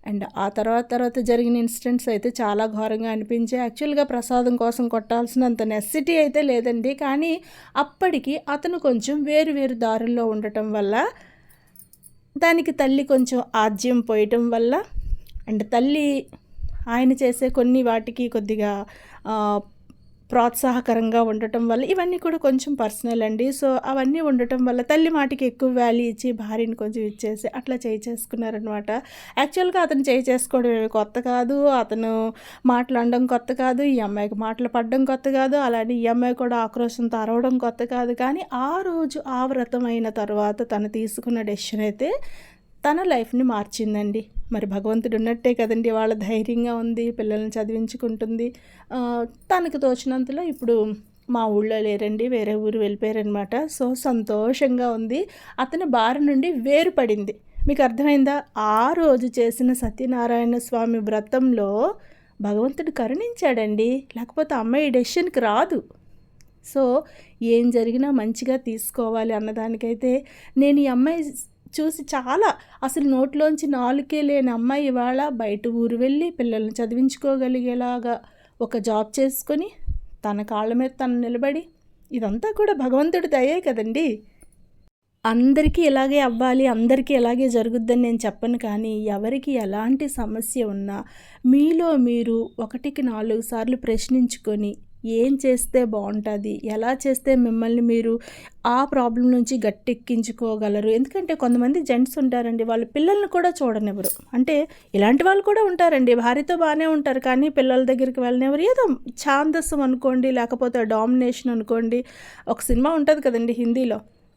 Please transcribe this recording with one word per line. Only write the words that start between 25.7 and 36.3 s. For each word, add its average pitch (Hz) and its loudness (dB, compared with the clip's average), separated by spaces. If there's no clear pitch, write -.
వాల్యూ 240 2
ఇచ్చి, 233 -4
భార్యని 226 -4
కొంచెం 220 -6
ఇచ్చేసి 214 -6
అట్లా 254 -6
చేయి 226 -4
చేసుకున్నారనమాట. 220 -6
యాక్చువల్‌గా 359 0
అతను 302 0
చేయి 262 2
చేసుకోవడం 254 0
ఏమి 226 0
కొత్త 214 -2
కాదు, 247 0
అతను 226 0
మాట్లాడడం 247 2
కొత్త 247 -2
కాదు, 254 0
ఈ 269 2
అమ్మాయికి 208 -4
మాటలు 226 -4
పడడం 240 0
కొత్త 269 -2
కాదు, 269 2
అలానే 240 0
ఈ 233 0
అమ్మాయి 247 2